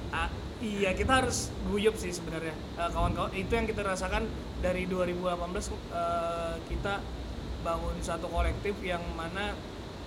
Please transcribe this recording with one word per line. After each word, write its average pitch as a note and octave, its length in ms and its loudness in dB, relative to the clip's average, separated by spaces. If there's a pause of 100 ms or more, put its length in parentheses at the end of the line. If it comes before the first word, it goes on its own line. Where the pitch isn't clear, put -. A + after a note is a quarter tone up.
(140)
a-, E3 160 0 (300)
iya G3+ 320 2
kita C4 320 6
harus - 240 0 (180)
guyup G#3 300 6
sih F3 180 -2
sebenarnya. D#3+ 380 -4 (240)
Eh, E3+ 160 0
kawan-kawan, E3+ 420 2
itu F#3+ 160 -2
yang A3+ 140 4
kita G#3+ 180 0
rasakan G3 460 2 (300)
dari F3+ 260 2
dua F3+ 180 2
ribu F3+ 240 0
delapan F3 240 0
belas, G3+ 220 -2
eh, E3+ 840 -2 (120)
kita G3+ 340 0 (600)
bangun E3+ 380 0
satu E3+ 320 -2
kolektif E3+ 480 2
yang F3 240 -2 (100)
mana F#3 440 -2 (500)